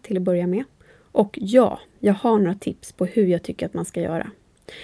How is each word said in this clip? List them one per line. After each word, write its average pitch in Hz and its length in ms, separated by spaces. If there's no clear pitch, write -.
till 196 140
att 180 60
börja 180 240
med. 196 180
Och - 300
ja, 220 380
jag 202 160
har 220 240
några 185 160
tips - 380
på - 140
hur 202 200
jag 175 160
tycker 175 240
att - 80
man 175 100
ska - 160
göra. 165 300